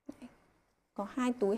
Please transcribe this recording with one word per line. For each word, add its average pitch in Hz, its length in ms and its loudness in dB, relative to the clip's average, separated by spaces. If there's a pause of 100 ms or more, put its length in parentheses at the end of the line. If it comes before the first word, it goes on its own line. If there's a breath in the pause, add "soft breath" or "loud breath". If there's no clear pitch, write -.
Đấy. - 220 -16 (640)
Có 202 200 -6
hai 247 200 2
túi 208 240 2